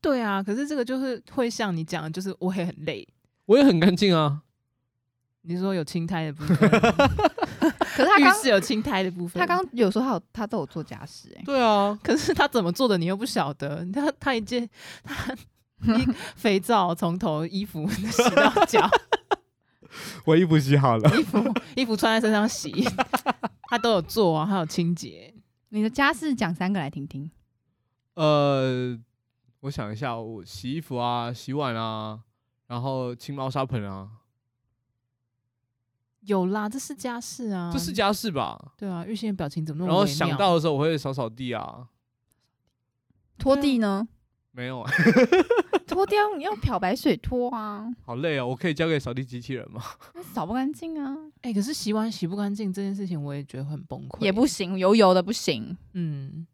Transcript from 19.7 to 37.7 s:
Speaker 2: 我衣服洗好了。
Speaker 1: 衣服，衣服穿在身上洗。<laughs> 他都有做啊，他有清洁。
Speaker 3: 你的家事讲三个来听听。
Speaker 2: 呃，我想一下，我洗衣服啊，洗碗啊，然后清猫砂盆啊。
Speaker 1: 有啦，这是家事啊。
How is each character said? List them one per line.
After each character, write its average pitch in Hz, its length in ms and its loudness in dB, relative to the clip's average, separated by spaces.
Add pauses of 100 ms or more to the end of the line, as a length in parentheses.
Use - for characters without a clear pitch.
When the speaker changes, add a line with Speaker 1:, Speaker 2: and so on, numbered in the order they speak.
Speaker 2:
我 160 100 6
衣 175 100 6
服 160 140 4
洗 139 180 4
好 127 200 4
了。 151 200 4
Speaker 1:
衣 320 60 2
服， 226 300 0 (220)
衣 254 100 0
服 220 100 -2
穿 220 180 2
在 226 140 2
身 220 40 4
上 214 160 2
洗。 - 240 -6 (500)
<laughs> - 480 -6
他 240 80 0
都 233 140 2
有 190 100 2
做 170 360 2
啊， 156 80 -2
他 196 120 0
有 165 80 -2
清 170 280 -2
洁。 123 400 -12 (360)
Speaker 3:
你 214 120 -4
的 220 80 0
家 277 240 2
事 302 220 -2
讲 180 180 -2
三 185 180 -2
个 196 80 -2
来 143 100 -4
听 151 180 -10
听。 143 220 -12 (840)
Speaker 2:
呃， 135 840 2 (640)
我 143 100 -8
想 110 200 -8
一 110 40 -8
下， 120 220 -6
我 110 280 -12
洗 - 260 -10
衣 160 100 -6
服 135 160 -8
啊， 120 360 -2
洗 131 200 -10
碗 135 220 -2
啊， 110 440 -6 (480)
然 123 160 -8
后 127 320 -6
清 139 180 -14
猫 131 160 -6
砂 135 160 -2
盆 120 240 -6
啊。 98 200 -12 (2000)
Speaker 1:
有 196 260 0
啦， 208 200 -4
这 226 100 -8
是 285 160 -10
家 240 280 -10
事 233 280 -10
啊。 180 220 -6